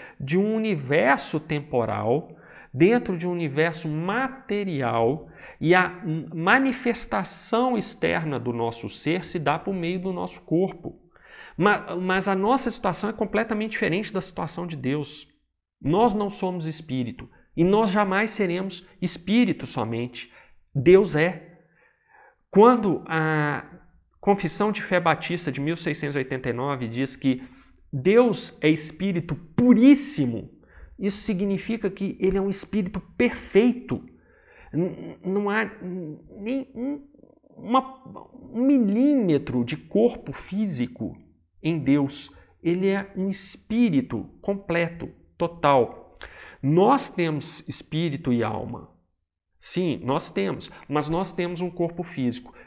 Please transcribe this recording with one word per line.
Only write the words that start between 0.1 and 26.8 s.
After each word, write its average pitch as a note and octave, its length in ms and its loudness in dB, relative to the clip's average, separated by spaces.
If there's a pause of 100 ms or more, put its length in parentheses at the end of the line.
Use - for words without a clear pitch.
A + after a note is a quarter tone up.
de C#3+ 160 -2
um G#3 180 2
universo F#3 840 0
temporal, A#2+ 960 -2 (360)
dentro G3 440 4
de E3+ 100 -4
um F3+ 60 -2
universo D#3+ 560 -2
material, D#3 1400 -2 (280)
e E3 160 4
a F3+ 140 6 (460)
manifestação A#3+ 1400 0
externa E3 640 -2
do A#2+ 140 -4
nosso A2+ 380 -4
ser E3 340 -4
se - 140 -8
dá D3 200 0
por G3 140 -6
meio F3+ 260 -4
do F#3 140 -6
nosso F3+ 300 -8
corpo. - 580 -2 (560)
Ma-, - 400 0
mas F#3 320 -2
a G3 60 2
nossa A#3 360 0
situação G3+ 380 -4
é A3 60 -6
completamente A3 580 -4
diferente G3 400 -2
da F#3+ 80 -4
situação F3 460 -8
de E3 100 -10
Deus. C#3 500 -6 (540)
Nós G3 340 2
não G#3 140 -2
somos F3+ 380 -6
espírito, B2+ 640 -6 (280)
e E3 80 6
nós G#3 260 4
jamais G3+ 400 0
seremos F#3+ 560 -4 (140)
espírito G3 640 0
somente. A#2 640 -6 (440)
Deus F3 420 6
é. E3+ 300 0 (1040)
Quando G#3+ 560 6
a D#3 580 0 (560)
Confissão G3+ 500 0
de G#3 120 -6
Fé F3+ 180 0
Batista E3+ 500 -2
de C3 100 -6
mil D#3 160 -2
seiscentos D3+ 380 -6
e C#3+ 40 0
oitenta C3 300 -6
e A#2+ 40 -2
nove B2+ 360 -4